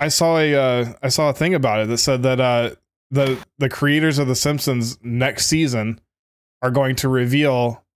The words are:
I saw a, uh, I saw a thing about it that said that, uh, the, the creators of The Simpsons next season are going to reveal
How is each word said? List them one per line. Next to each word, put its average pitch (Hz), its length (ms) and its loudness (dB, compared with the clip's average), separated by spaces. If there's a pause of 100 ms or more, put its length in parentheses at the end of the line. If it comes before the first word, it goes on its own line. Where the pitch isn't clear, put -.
I 151 80 -2
saw 165 300 2
a, 151 160 2
uh, 123 380 0 (100)
I 135 60 -2
saw 147 220 0
a - 20 0
thing 170 220 0
about 120 260 0
it 107 80 -2
that 117 100 -2
said 127 240 0
that, 127 160 2
uh, 123 320 2 (420)
the, 131 260 0 (200)
the 139 100 0
creators 147 500 0
of 143 80 0
The 127 80 0
Simpsons 127 680 -2
next 120 460 -2
season 123 540 -2 (600)
are 127 120 0
going 131 240 2
to 135 120 0
reveal 127 760 0 (120)